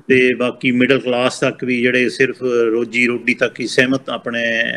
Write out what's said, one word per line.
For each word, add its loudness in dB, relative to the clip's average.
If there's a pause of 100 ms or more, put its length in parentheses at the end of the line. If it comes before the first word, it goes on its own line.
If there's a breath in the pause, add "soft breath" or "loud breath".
ਤੇ 4
ਬਾਕੀ -2
middle 2
class -2
ਤੱਕ -2
ਵੀ -2
ਜਿਹੜੇ 2
ਸਿਰਫ -2
ਰੋਜੀ 0
ਰੋਟੀ -2
ਤੱਕ -2
ਹੀ -6
ਸੀਮਤ 0
ਆਪਣੇ -6 (360)